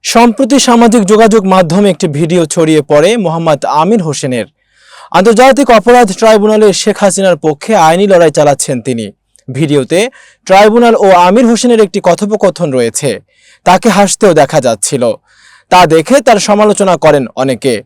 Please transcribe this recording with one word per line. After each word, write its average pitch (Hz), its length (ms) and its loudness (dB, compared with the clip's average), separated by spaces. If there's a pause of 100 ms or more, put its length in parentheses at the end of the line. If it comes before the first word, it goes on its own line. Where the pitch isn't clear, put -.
সম্প্রতি 240 560 0
সামাজিক 233 460 2
যোগাযোগ 214 360 2 (120)
মাধ্যমে 185 360 0
একটি 185 180 -4 (100)
ভিডিও 170 280 0
ছড়িয়ে 156 440 0
পড়ে 156 280 2
মোহাম্মদ 165 420 -2 (220)
আমির 196 260 0
হোসেনের। 127 400 -6 (640)
আন্তর্জাতিক 233 560 2 (100)
অপরাধ 240 300 2 (120)
ট্রাইব্যুনালে 214 540 2
শেখ - 260 -4
হাসিনার 190 380 0
পক্ষে 156 340 -6 (160)
আইনি 180 200 0
লড়াই 170 240 2
চালাচ্ছেন 143 540 -2
তিনি। 117 200 -8 (420)
ভিডিওতে 143 520 -2 (480)
ট্রাইব্যুনাল 220 480 2 (100)
ও - 20 4 (200)
আমির 233 240 2
হোসেনের 233 340 0
একটি 196 220 -8
কথোপকথন 185 640 -2
রয়েছে। 127 380 -4 (560)
তাকে 185 240 2
হাসতেও 190 520 0
দেখা 147 200 0
যাচ্ছিল। 120 420 -4 (680)
তা 180 140 4
দেখে 160 360 0
তার 220 180 2
সমালোচনা 208 640 0
করেন 147 200 2 (120)
অনেকে। 127 380 -4 (120)